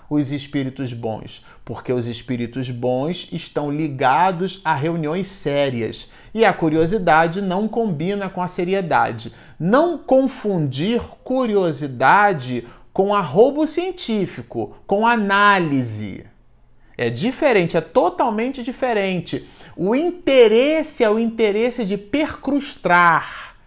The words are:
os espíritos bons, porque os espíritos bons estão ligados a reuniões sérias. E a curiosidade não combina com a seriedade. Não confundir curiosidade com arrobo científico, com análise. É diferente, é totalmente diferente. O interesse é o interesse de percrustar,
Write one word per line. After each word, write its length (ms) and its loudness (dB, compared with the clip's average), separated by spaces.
os 220 0
espíritos 640 -6
bons, 520 -10
porque 300 -6
os 140 -2
espíritos 640 -6
bons 600 -4
estão 400 -6
ligados 920 0
a 80 2
reuniões 540 -2
sérias. 800 -2
E 120 4
a 80 4
curiosidade 880 2
não 260 -2
combina 640 -2
com 120 -8
a 60 -4
seriedade. 840 -2
Não 380 2
confundir 1040 0
curiosidade 1400 0
com 200 2
arrobo 520 2
científico, 1080 -6
com 220 0
análise. 1160 2
É 120 -2
diferente, 680 0
é 40 0
totalmente 800 -2
diferente. 840 -4
O 200 0
interesse 1080 4
é 60 4
o 80 2
interesse 680 0
de 120 -2
percrustar, 1600 0